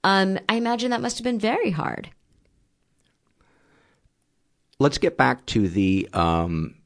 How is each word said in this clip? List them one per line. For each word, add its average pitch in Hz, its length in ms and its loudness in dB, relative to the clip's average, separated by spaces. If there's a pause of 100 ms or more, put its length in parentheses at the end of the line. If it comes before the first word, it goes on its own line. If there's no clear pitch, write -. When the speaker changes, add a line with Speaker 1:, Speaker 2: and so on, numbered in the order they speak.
Speaker 1:
Um, 190 340 2 (120)
I 220 80 0
imagine 240 340 -2
that 233 100 -2
must 240 180 -6
have 226 60 -8
been 247 140 -2
very 247 320 0
hard. - 400 -6 (2750)
Speaker 2:
Let's 147 180 2
get 170 180 0
back 127 300 0
to 104 220 2
the, 95 440 0
um, 82 640 0 (120)